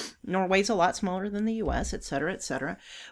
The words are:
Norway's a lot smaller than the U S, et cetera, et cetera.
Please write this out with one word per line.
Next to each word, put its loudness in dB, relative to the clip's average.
Norway's 4
a 4
lot 4
smaller -2
than 0
the 2
U 0
S, -2
et -8
cetera, -2
et -8
cetera. -4